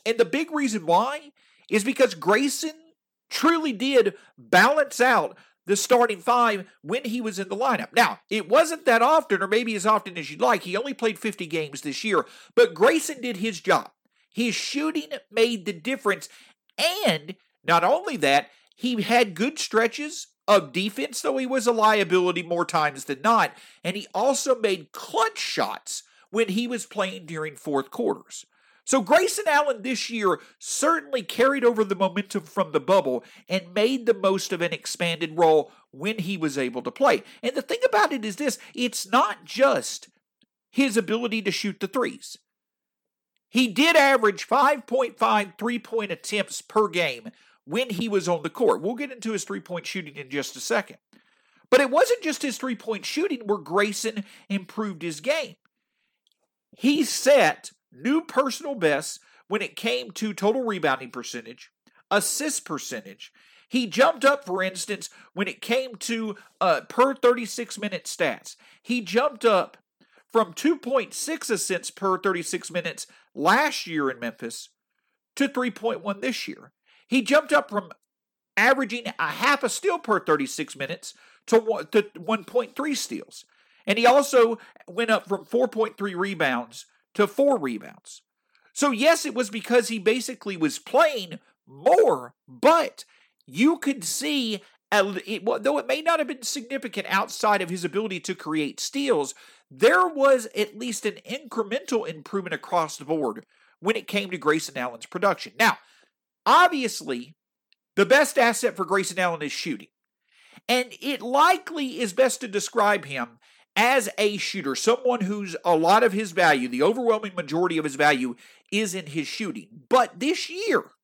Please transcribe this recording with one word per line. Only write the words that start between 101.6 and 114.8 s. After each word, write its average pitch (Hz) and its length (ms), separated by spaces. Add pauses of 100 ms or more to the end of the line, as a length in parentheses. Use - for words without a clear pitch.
improvement 165 480
across 160 440
the 143 80
board 139 400 (340)
when 196 160
it 302 100
came 196 240
to 180 80
Grayson 151 380
Allen's 123 300
production. 190 520
Now, 214 200 (680)
obviously, 226 880 (640)
the 196 100
best 277 320
asset 233 380
for 190 80
Grayson 185 340
Allen 170 240
is 143 80
shooting. - 380 (800)
And 247 320
it 262 220
likely 285 800
is 208 120
best 247 300
to 240 60
describe 202 580
him 120 320 (380)
as 240 320 (100)
a 208 200
shooter, 139 360
someone 240 460